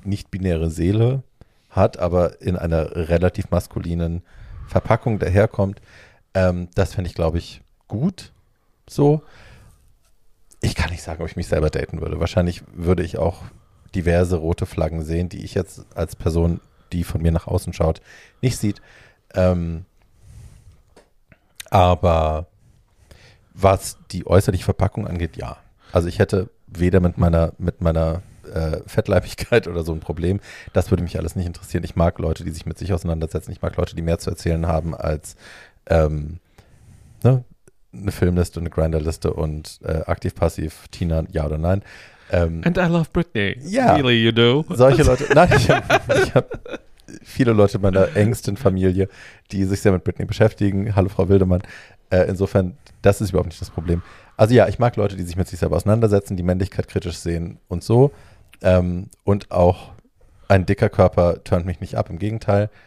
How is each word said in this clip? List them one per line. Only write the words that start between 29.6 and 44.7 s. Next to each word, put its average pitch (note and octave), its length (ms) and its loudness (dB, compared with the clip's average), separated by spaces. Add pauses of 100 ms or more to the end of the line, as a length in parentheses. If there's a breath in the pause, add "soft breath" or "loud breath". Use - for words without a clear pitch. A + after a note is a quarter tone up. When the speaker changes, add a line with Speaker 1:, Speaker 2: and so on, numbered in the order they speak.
Speaker 1:
<laughs> - 0 -
oder E2+ 160 -4
so E2 80 -4
ein D#2+ 80 -6
Problem. F2 400 -4 (320 loud breath)
Das - 180 0
würde F2 120 2
mich E2+ 160 -6
alles E2 180 -6
nicht F2+ 100 -4
interessieren. E2+ 380 -8
Ich E2 100 -10
mag E2+ 240 0
Leute, E2 260 -4
die F2 80 -8
sich E2 120 -12
mit E2 140 -10
sich E2+ 160 -6
auseinandersetzen. D#2+ 580 -6
Ich - 80 -14
mag E2 160 -6
Leute, F2 180 -2
die E2+ 80 -6
mehr E2 160 0
zu - 120 -6
erzählen E2 360 -2
haben E2 280 -2
als, - 420 -6 (500 loud breath)
ähm, D#2 520 0 (840 soft breath)
ne, B2+ 220 4 (520)
eine G#2 140 -6
Filmliste, F2 480 0
eine E2+ 120 -8
Grindr-Liste D#2+ 600 -2
und, D#2 520 -8
äh, D#2+ 220 -4
aktiv-passiv, - 840 -4
Tina, D#2+ 400 -2
ja D2+ 160 -4
oder D#2 120 -4
nein. F#2 240 0 (460 loud breath)
Ähm, E2 360 -2
Speaker 2:
And F3 120 0
I F#3 100 0
love E3 260 0
Britney. G2+ 500 -2
Speaker 1:
Ja. G#3 320 2
Speaker 2:
Really, A#2+ 300 2
you A2+ 80 4
do? A#2+ 360 4
Speaker 1:
Solche C3+ 360 6